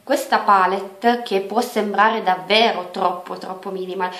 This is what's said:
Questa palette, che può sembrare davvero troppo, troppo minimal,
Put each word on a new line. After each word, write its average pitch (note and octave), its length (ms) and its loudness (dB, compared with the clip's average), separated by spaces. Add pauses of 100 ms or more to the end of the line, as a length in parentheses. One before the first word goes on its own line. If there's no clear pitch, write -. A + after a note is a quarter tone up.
Questa C4 360 0
palette, G3+ 840 2
che F#3+ 180 0
può G#3 200 -2
sembrare G#3+ 640 0
davvero F#3 680 2
troppo, F3+ 460 -4
troppo F#3 320 -10
minimal, F#3 400 -6 (100)